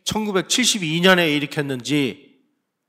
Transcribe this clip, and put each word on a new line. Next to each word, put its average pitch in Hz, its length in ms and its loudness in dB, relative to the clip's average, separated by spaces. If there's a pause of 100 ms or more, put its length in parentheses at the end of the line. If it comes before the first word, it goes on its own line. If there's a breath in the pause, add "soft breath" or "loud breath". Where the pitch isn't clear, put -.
천구백칠십이 196 960 -2
년에 175 340 4
일으켰는지 139 1080 -4 (480)